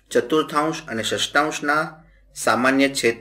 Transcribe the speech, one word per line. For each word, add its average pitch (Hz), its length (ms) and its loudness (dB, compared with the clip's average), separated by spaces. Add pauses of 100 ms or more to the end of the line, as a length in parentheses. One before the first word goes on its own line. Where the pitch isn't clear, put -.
ચતુર્થાંશ 151 800 0
અને 113 140 -6
ષષ્ઠાંશના 147 800 0 (540)
સામાન્ય 131 540 2
છેદ 117 300 0